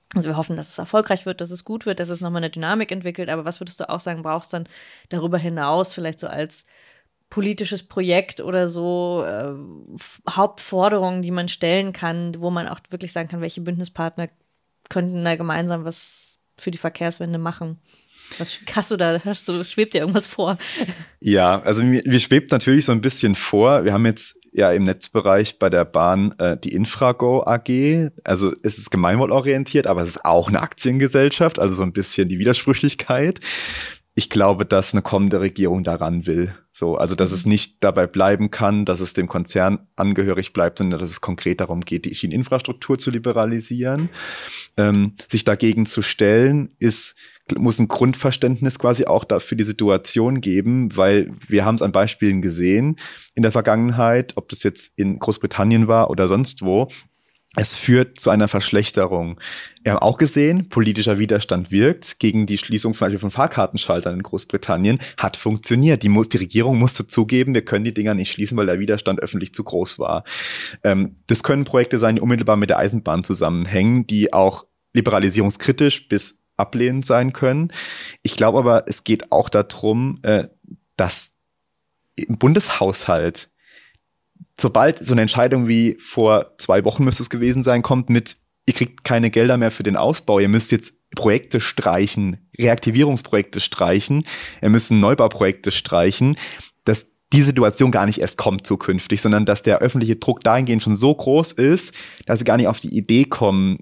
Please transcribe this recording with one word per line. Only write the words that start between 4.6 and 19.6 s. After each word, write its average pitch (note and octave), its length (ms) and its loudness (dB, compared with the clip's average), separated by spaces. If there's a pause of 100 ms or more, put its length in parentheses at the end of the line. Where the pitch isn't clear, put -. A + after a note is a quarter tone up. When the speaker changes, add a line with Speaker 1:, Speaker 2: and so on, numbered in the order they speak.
Speaker 1:
darüber E3+ 280 -4
hinaus E3 540 -2
vielleicht D#3+ 260 -10
so - 80 -12
als - 400 -10 (600)
politisches G3+ 560 -6
Projekt F#3 560 -4
oder F3+ 280 -4
so, F3 560 -4
äh, A2 280 -8 (420)
F-, - 340 -18
Hauptforderungen, F#3+ 920 -2
die F3 80 -6
man F3 180 -6
stellen F#3 440 -4
kann, E3+ 480 -8
wo F3 100 -4
man F3 160 -6
auch - 220 -12
wirklich F3+ 240 -12
sagen E3 160 -8
kann, F3 120 -10
welche E3 200 -10
Bündnispartner E3+ 720 -8 (580)
könnten F3+ 360 -4
da E3+ 120 0
gemeinsam E3+ 480 -4
was - 540 -14 (180)
für - 160 -10
die E3+ 60 -12
Verkehrswende E3+ 600 -6
machen? E3 400 -10 (600)
Was - 160 -8
sch-, - 200 -14
hast - 160 -4
du A3 60 -4
da, E3+ 280 0
hast G3+ 240 -6
du, F3 160 -4